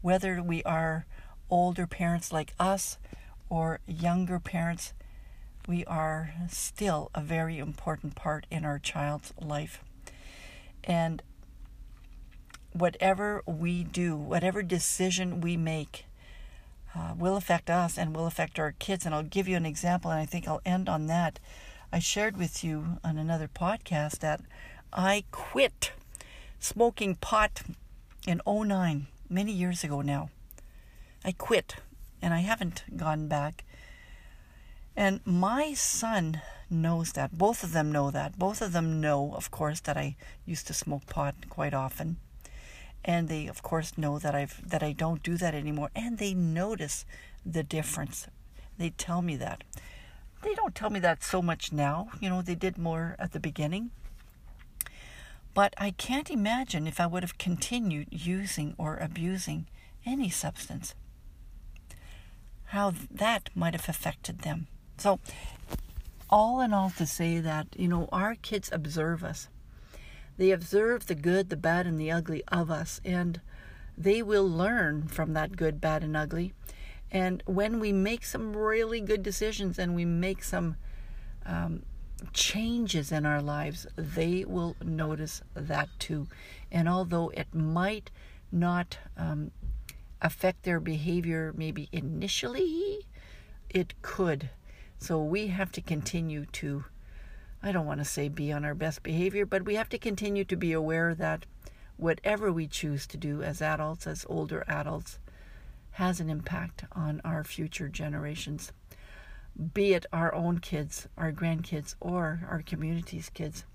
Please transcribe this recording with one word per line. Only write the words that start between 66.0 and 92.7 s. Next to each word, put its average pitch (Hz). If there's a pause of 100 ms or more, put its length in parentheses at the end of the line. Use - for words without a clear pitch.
all 226
in 240
all, 190
to 170
say 165
that, 156 (100)
you 180
know, 170
our 202
kids -
observe 160
us. 156 (880)
They 185
observe 208
the 180
good, 180
the 175
bad, 170
and 160
the 156
ugly 165
of 170
us, 160
and 175 (560)
they 202
will 202
learn 165
from 160
that 156
good, 156
bad, 156
and 156
ugly. 165 (580)
And 185
when 208
we 214
make 202
some 220
really 220
good 202
decisions 208
and 175
we 170
make 175
some, 170 (720)
um, - (480)
changes 214
in 151
our 147
lives, 147 (100)
they 165
will 170
notice 156 (120)
that 147 (100)
too. 156 (460)
And 165
although 175
it -
might 175 (400)
not, 175 (180)
um, 156 (720)
affect 185
their 170
behavior 160
maybe 156
initially, 311 (640)